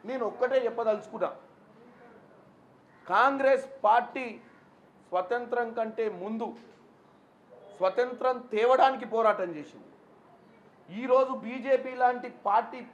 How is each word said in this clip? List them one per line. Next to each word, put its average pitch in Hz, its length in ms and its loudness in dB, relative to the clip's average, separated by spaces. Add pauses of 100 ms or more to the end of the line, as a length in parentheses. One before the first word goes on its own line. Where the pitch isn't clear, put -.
నేను 247 180 -4
ఒక్కటే 247 400 0
చెప్పదలుచుకున్నా, 220 640 -2 (1800)
కాంగ్రెస్ 262 580 4 (180)
పార్టీ 233 420 2 (840)
స్వతంత్రం 240 680 -2
కంటే 220 360 -4
ముందు 208 380 -8 (1300)
స్వతంత్రం 247 600 -2 (160)
తేవడానికి 254 520 4
పోరాటం 214 520 2
చేసింది. - 320 -16 (1000)
ఈరోజు 254 420 2 (140)
బీజేపీ 254 500 0
లాంటి 247 340 0 (160)
పార్టీ 233 340 0 (140)